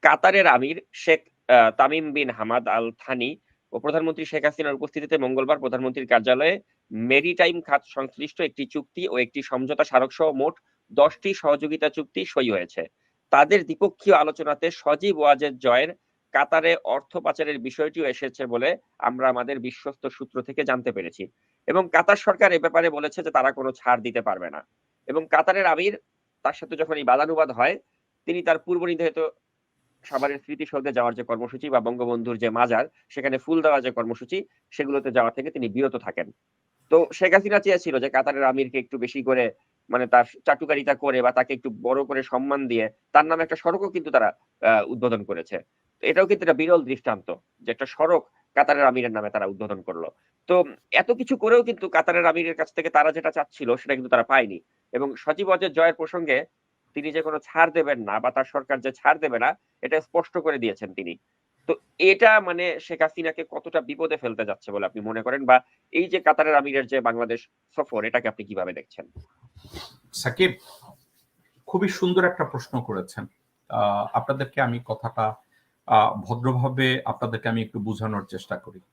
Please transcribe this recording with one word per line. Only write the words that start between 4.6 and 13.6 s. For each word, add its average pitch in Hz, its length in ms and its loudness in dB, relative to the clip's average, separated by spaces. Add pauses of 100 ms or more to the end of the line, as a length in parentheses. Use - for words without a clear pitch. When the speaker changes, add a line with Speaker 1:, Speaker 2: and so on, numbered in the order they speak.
Speaker 1:
উপস্থিতিতে 147 440 -6
মঙ্গলবার 135 420 0
প্রধানমন্ত্রীর 127 480 -6
কার্যালয়ে 127 540 2 (300)
মেরিটাইম 165 720 0
খাত 143 240 0
সংশ্লিষ্ট 135 560 -10
একটি 143 240 -6
চুক্তি - 420 -10
ও 123 100 -4
একটি 123 240 -4
সমঝোতা 131 420 -2
স্মারক 131 280 2
সহ 156 200 0
মোট 143 280 -2 (340)
দশটি 156 400 2
সহযোগিতা 151 560 0
চুক্তি 160 360 -8
সই 131 240 0
হয়েছে। 87 360 -4 (440)
তাদের 156 340 6